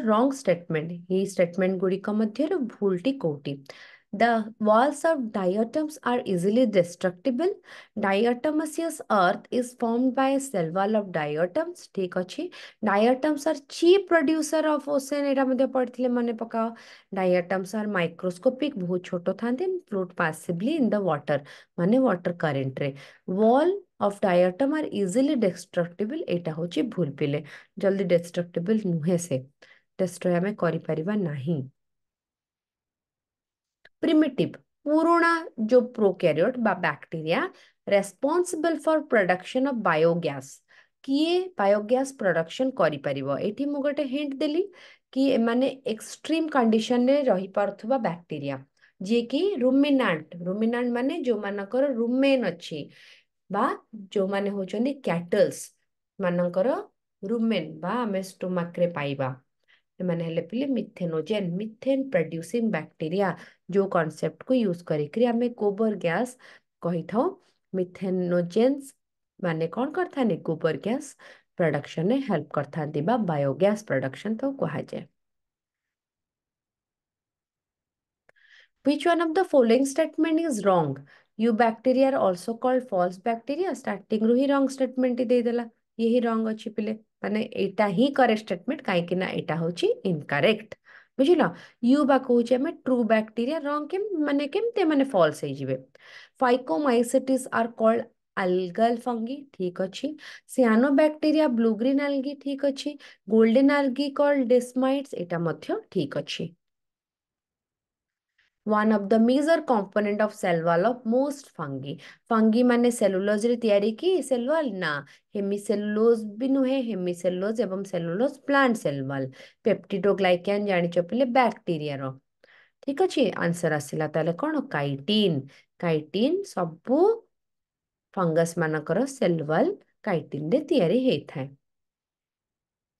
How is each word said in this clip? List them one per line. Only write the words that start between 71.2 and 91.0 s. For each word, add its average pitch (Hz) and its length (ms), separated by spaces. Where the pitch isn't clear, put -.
ପ୍ରଡକ୍ସନରେ 165 600
ହେଲ୍ପ 165 260
କରିଥାନ୍ତି 151 480
ବା 214 140
ବାୟୋଗ୍ୟାସ 151 540
ପ୍ରଡକ୍ସନ 135 520
ତ 269 200
କୁହାଯାଏ। 147 480
Which 285 200
one 339 140
of 330 140
the 370 100
following 254 420
statement 311 540
is 262 240
wrong? 165 420
You 226 140
bacteria 240 580
are 269 60
also 190 380
called 254 340
false 180 300
bacteria। 277 560
ଷ୍ଟାର୍ଟିଂରୁ 220 640
ହିଁ 269 120
ରଙ୍ଗ 269 260
ଷ୍ଟେଟମେଣ୍ଟ 254 540
ଦେଇଦେଲା, 240 360
ଇଏ 226 100
ହିଁ 240 120
ରଙ୍ଗ 226 340
ଅଛି 214 220
ପିଲେ, 214 180
ମାନେ 202 180
ଏଇଟା 196 240
ହିଁ 233 100
କରେକ୍ଟ 220 260
ଷ୍ଟେଟମେଣ୍ଟ, 247 440
କାହିଁକି 175 280
ନା 185 140
ଏଇଟା 156 260
ହଉଛି 170 320
ଇନକରେକ୍ଟ। 175 640